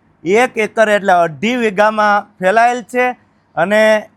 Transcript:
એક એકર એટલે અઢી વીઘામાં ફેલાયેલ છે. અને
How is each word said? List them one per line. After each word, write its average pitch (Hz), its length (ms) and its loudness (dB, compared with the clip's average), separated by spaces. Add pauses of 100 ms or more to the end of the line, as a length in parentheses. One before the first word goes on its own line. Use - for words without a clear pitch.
(240)
એક 220 340 0
એકર 214 320 0
એટલે 196 240 0
અઢી 170 420 0
વીઘામાં 208 840 0
ફેલાયેલ 226 460 0
છે. 247 340 -4 (380)
અને 214 600 0